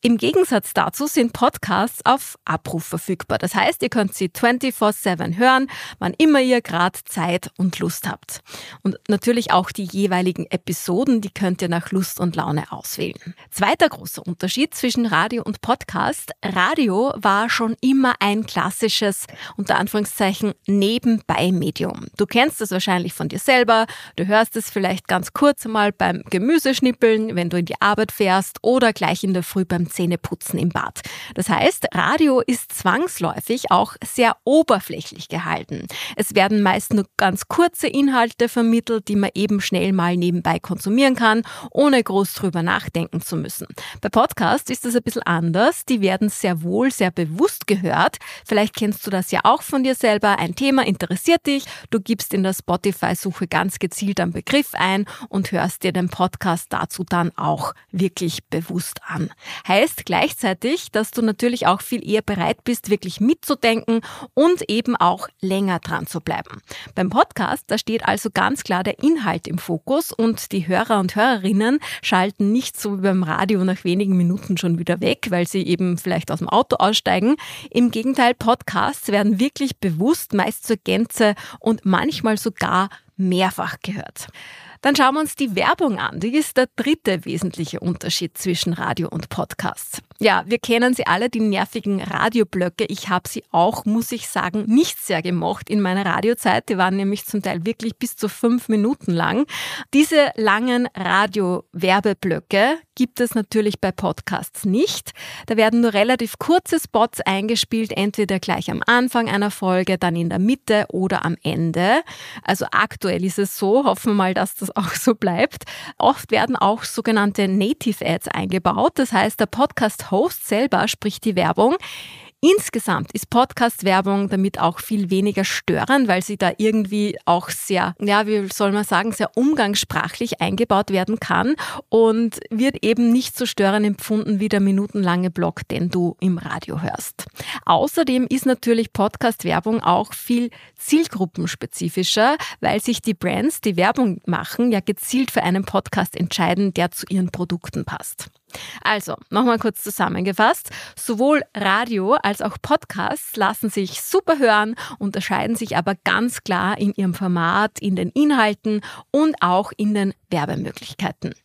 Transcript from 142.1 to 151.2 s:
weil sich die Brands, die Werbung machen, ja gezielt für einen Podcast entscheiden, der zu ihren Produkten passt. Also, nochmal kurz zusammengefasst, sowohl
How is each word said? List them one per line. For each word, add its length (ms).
weil 220
sich 180
die 140
Brands, 480
die 160
Werbung 480
machen, 440
ja 100
gezielt 500
für 120
einen 220
Podcast 500
entscheiden, 600
der 160
zu 180
ihren 220
Produkten 560
passt. 400
Also, 340
nochmal 300
kurz 240
zusammengefasst, 880
sowohl 480